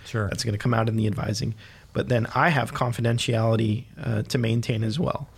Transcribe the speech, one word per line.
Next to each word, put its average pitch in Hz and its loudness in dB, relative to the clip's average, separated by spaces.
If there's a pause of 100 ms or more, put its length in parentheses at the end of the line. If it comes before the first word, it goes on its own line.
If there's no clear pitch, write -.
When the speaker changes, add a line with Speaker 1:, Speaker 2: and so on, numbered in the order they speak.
Speaker 1:
Sure. 107 -2
Speaker 2:
That's - -4
gonna 104 -2
come 120 2
out 113 4
in 110 0
the 110 2
advising. 107 -2 (380)
But - -2
then 117 2
I 156 4
have 127 0
confidentiality, 117 2 (180)
uh, 113 -2
to - -2
maintain 113 0
as 110 -2
well. - -2